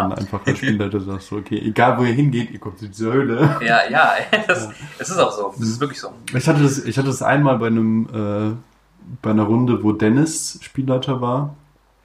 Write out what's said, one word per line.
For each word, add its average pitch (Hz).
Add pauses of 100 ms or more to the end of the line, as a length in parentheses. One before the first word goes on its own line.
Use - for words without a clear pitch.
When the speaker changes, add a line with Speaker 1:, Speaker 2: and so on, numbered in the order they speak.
Speaker 1:
dann 95
einfach 101
als 135
Spielleiter 104
sagst 95
du, 101
okay, 104
egal 120
wo 123
ihr 120
hingeht, 120
ihr 101
kommt 92
zu 107
dieser 110
Höhle. 139
Speaker 2:
Ja, 117 (120)
ja, 135 (180)
<laughs> 214
das, 110
Speaker 1:
Ja. 104 (260)
Speaker 2:
es -
ist 185
auch 139
so, 101
es 120
ist 117
wirklich 143
so. 101 (260)
Speaker 1:
Ich 127
hatte 147
das, 135
ich 117
hatte 135
das 123
einmal 131
bei 113
einem, 113
äh, 107 (680)
bei 110
einer 107
Runde, 117
wo 107
Dennis 120
Spielleiter 131
war. 131 (500)